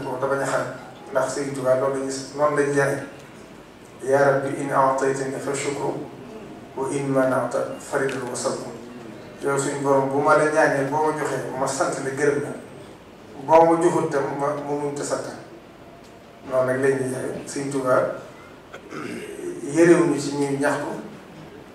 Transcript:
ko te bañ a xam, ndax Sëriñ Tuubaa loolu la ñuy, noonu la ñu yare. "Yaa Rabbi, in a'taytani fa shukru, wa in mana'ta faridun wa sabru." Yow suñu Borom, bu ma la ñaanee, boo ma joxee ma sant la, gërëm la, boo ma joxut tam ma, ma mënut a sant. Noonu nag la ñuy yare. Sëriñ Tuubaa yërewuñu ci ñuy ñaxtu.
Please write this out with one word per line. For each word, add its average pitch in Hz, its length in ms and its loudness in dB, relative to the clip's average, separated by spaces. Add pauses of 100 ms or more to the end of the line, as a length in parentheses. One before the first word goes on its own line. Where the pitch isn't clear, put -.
ko 135 160 -6
te 135 60 -2
bañ 139 160 0
a 139 40 -4
xam, 131 180 0 (460)
ndax - 240 0
Sëriñ 139 200 -4
Tuubaa 127 260 2
loolu 135 200 0
la 135 60 -4
ñuy, 135 80 -6 (220)
noonu 147 200 2
la 143 60 4
ñu 143 120 2
yare. 139 240 2 (1040)
"Yaa 135 220 4
Rabbi, 139 240 4 (140)
in 135 100 -4
a'taytani 135 680 2
fa 135 140 -4
shukru, 143 400 -2 (840)
wa 135 160 -4
in 139 220 -2
mana'ta - 680 0
faridun 135 520 -4
wa 127 40 -6
sabru." 120 380 -4 (720)
Yow 139 160 0
suñu 139 240 -2
Borom, 139 260 4
bu 135 140 0
ma 151 160 6
la 151 120 4
ñaanee, 147 380 2
boo 156 160 0
ma 156 140 2
joxee 135 260 -4 (160)
ma 139 60 0
sant - 260 -2 (120)
la, 135 60 -4
gërëm 143 320 0
la, - 60 -6 (960)
boo 160 200 10 (120)
ma 165 60 2
joxut 160 280 2
tam 139 120 0 (160)
ma, 139 160 0
ma 143 180 -6
mënut 143 280 -2
a 127 40 -4
sant. - 220 -4 (1200)
Noonu 131 180 2
nag 127 140 2
la 135 80 4
ñuy 127 240 2
yare. - 180 -6 (160)
Sëriñ 139 240 -6
Tuubaa 127 300 2 (1700)
yërewuñu 165 440 8
ci 139 180 -2
ñuy 139 240 0
ñaxtu. 135 320 0 (840)